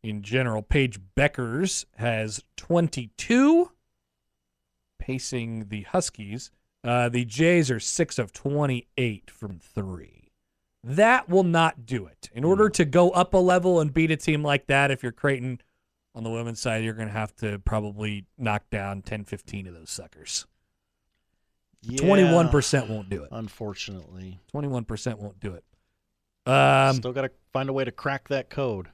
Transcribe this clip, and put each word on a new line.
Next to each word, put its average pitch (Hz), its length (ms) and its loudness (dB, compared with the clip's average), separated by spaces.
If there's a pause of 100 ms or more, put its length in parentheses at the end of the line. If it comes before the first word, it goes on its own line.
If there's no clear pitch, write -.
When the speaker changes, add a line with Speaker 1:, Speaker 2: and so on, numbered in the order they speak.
Speaker 1:
In 107 220 -8
general, 113 380 0
Paige 131 360 0 (160)
Beckers 139 800 -2
has 110 480 -4 (140)
twenty-two, 240 1120 2 (1300)
pacing 113 720 -6
the 104 140 -8
Huskies. 110 680 -6 (320)
Uh, 120 260 2
the 123 160 -2
Jays 151 460 2
are 117 80 0
six - 400 -4
of 110 140 -4
twenty-eight 131 960 -4
from 92 300 -14
three. - 720 -12 (500)
That 208 460 4
will 185 160 4
not 165 420 2
do 113 200 -4
it. - 280 -20
In 120 80 -6
order 196 260 4
Speaker 2:
Mm. 165 40 0
Speaker 1:
to 175 120 2
go 175 260 4
up 180 220 0
a 190 60 4
level 180 400 4
and 151 160 0
beat 160 160 2
a 151 60 0
team 151 260 -2
like 143 240 0
that, 139 240 2
if 131 140 -4
you're 120 80 -4
Creighton 127 480 -4 (560)
on 113 80 -10
the 113 60 -6
women's 113 280 -6
side, 113 240 -2
you're 110 120 -4
gonna 110 180 -8
have 107 240 -6
to 101 240 -6
probably 104 640 -4 (100)
knock 107 340 -4
down 98 320 -6
ten, 107 200 -10
fifteen 101 460 -12
of 87 60 -18
those 82 160 -20
suckers. - 580 -12 (1300)
Speaker 2:
Yeah. 120 180 -6
Speaker 1:
Twenty-one 170 500 6
percent 131 420 2
won't 104 180 -6
do 95 140 -8
it. - 80 -16
Speaker 2:
Unfortunately. 95 1080 -12 (100)
Speaker 1:
Twenty-one 139 340 -6
percent 107 360 -8
won't 101 180 -14
do 95 160 -10
it. 85 100 -20 (840)
Um, 135 460 6
Speaker 2:
Still 127 160 -6
gotta 131 180 -4 (220)
find 135 160 -4
a 135 40 -4
way 135 120 -2
to 120 80 -6
crack - 380 -6
that 135 200 -4
code. 110 440 -4